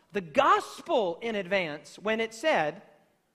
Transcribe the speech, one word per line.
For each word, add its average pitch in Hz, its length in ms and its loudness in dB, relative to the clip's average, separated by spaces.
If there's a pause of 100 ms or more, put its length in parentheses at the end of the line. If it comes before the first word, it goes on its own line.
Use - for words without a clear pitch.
(120)
the 208 80 -4
gospel 254 1040 2
in 226 120 -4
advance 175 640 -4
when 220 220 -2
it 226 140 -4
said, 190 480 0 (520)